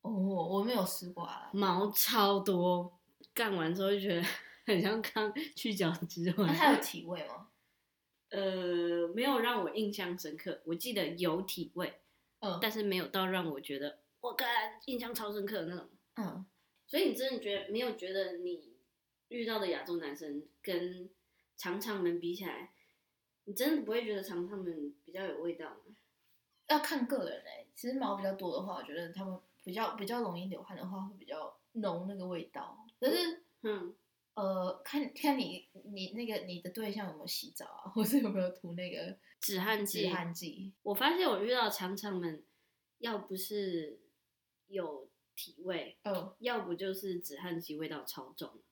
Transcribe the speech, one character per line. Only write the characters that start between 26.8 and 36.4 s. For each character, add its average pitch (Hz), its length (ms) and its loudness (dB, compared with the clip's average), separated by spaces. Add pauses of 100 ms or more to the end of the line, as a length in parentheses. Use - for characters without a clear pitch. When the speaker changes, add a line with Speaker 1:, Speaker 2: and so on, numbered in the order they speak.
Speaker 1:
看 269 260 0
个 233 180 0
人 - 180 -4
欸， - 240 -16 (100)
其 240 120 -6
实 262 100 -2
毛 202 180 0
比 196 60 -4
较 196 100 2
多 185 240 -2
的 - 60 0
话， 185 140 -4
我 - 60 -8
觉 147 120 -10
得 170 180 -6
他 190 120 -6
们 185 140 -6 (240)
比 185 100 -8
较， 220 220 0
比 202 120 -4
较 233 160 0
容 180 140 -2
易 180 100 -6
流 190 160 -6
汗 185 140 -12
的 175 120 -8
话， 190 140 -6
会 196 140 -10
比 - 80 -20
较 151 320 -8 (160)
浓 185 360 -2
那 202 80 -6
个 180 100 -6
味 170 180 -4
道。 - 400 -12 (140)
但 269 160 4
是， 339 300 0 (180)
Speaker 2:
嗯。 196 320 -2 (400)
Speaker 1:
呃， 185 480 0
看， 285 320 0
看 285 240 2
你， 180 300 -4 (240)
你 185 220 -6
那 233 120 -4
个， 214 180 -2